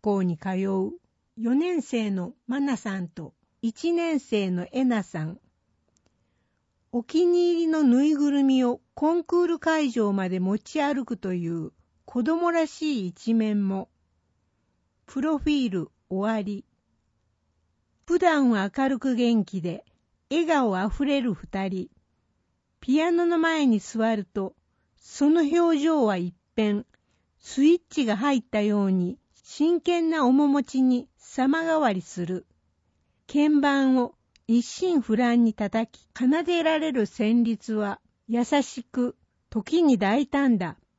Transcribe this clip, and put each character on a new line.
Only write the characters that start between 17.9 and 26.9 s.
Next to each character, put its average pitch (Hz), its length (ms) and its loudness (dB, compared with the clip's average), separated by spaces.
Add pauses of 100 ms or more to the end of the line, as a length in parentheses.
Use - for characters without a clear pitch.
普 349 140 0
段 302 300 2
は 196 280 -2
明 269 120 0
る 262 100 -4
く 262 160 -2
元 233 280 0
気 190 160 -8
で、 175 240 -8 (460)
笑 320 160 0
顔 262 320 0
あ 202 100 -2
ふ - 160 -4
れ 277 160 0
る 233 140 -2
二 190 340 -8
人。 185 200 -6 (880)
ピ 285 240 0
ア 339 80 0
ノ 339 160 2
の 339 100 2
前 320 300 2
に 220 140 4
座 226 340 -2
る 208 100 -4
と、 - 300 -8 (400)
そ - 340 -2
の 330 120 4
表 330 400 2
情 302 260 2
は 202 100 0
一 175 160 -4 (220)
変、 208 320 0 (540)